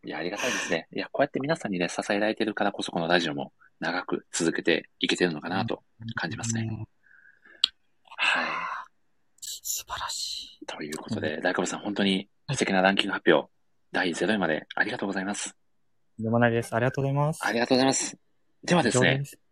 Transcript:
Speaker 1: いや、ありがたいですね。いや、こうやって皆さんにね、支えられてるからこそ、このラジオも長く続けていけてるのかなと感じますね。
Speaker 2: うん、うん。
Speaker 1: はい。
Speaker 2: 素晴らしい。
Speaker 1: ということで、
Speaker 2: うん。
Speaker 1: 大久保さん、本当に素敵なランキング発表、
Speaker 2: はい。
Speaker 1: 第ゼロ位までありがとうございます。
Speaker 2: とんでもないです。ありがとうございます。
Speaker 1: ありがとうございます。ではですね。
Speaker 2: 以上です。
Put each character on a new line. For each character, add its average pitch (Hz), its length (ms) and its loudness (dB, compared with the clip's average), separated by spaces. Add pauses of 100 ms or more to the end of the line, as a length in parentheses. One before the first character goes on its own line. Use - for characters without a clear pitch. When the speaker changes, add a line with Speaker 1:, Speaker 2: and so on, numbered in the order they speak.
Speaker 1:
い - 60 -8
や、 76 80 -8
あ 80 40 -6
り 90 60 -4
が 101 80 -8
た 127 100 -4
い 120 40 -2
で 101 60 -2
す - 140 -4
ね。 82 220 -2
い - 40 -6
や、 95 140 -6
こ - 80 -6
う 135 40 4
や 143 40 2
っ - 20 -8
て - 120 -4
皆 151 160 -2
さ - 100 -8
ん 104 40 -2
に 90 60 -2
ね、 87 120 0
支 - 80 -6 (160)
え 101 60 2
ら 107 80 2
れ 110 60 0
て 110 120 0
る 104 80 -2
か - 100 -2
ら 101 80 2
こ - 120 -8
そ、 - 80 -6
こ 87 100 -2
の 82 80 -2
ラ 87 100 6
ジ 82 100 0
オ 71 60 -4
も 69 160 -6 (300)
長 85 240 -2
く - 260 -4
続 82 220 2
け - 100 -4
て 80 260 2 (100)
い - 100 -2
け 87 80 2
て 92 80 4
る 87 80 2
の 76 80 -8
か 82 80 -8
な 92 160 0
と - 180 -6 (320)
感 - 160 -4
じ 117 60 -6
ま 117 80 -8
す 113 100 -4
ね。 113 160 -2
Speaker 2:
う - 20 -4
ん、 - 60 -6
う - 40 -8
ん。 - 40 -12 (1300)
Speaker 1:
は - 280 0
い。 - 20 -2 (960)
Speaker 2:
素 - 440 -8
晴 - 160 -8
ら - 80 -6
し - 520 -8
い。 - 40 -14
Speaker 1:
と - 180 -10
い 76 100 -8
う 78 60 -8
こ - 100 -12
と 113 100 -4
で、 78 160 -2
Speaker 2:
う 80 40 -6
ん。 - 20 -10
Speaker 1:
大 90 120 2
久 92 100 0
保 - 20 0
さ - 100 -4
ん、 - 60 -8
本 101 140 -6
当 104 100 0
に 95 240 0 (200)
素 139 100 -2
敵 - 120 2
な 95 100 4
ラ 95 100 8
ン 98 40 2
キ 101 120 2
ン - 0 -
グ 92 60 -4
発 - 160 2
表、 76 120 8
Speaker 2:
は - 60 -8
い。 - 20 -20 (420)
Speaker 1:
第 87 220 0
ゼ 87 120 0
ロ 107 100 2
位 - 20 0
ま 90 100 2
で 78 260 -2
あ - 120 0
り - 60 -4
が 123 60 -6
と - 80 -4
う - 20 -2
ご 98 60 -2
ざ 98 60 -2
い 92 60 -4
ま 101 100 -4
す。 - 140 -8 (640)
Speaker 2:
と 110 60 -10
ん - 20 -4
で 113 60 0
も 117 100 4
な 120 80 8
い 117 40 6
で 117 120 2
す。 - 100 -8
あ 113 60 2
り 120 60 4
が 131 80 2
と 135 80 -2
う - 20 0
ご 139 60 2
ざ - 20 0
い - 20 0
ま 147 200 2
す。 - 120 -6
Speaker 1:
あ 208 60 2
り 117 80 0
が 120 80 2
と 131 80 6
う - 0 -
ご 127 40 6
ざ 127 40 6
い - 20 6
ま 135 80 4
す。 - 240 -2 (460)
で 180 120 4
は 165 80 6
で 117 80 4
す 123 100 6
ね。 87 80 6
Speaker 2:
以 - 60 6
上 139 40 0
で 139 60 -4
す。 - 140 -18 (120)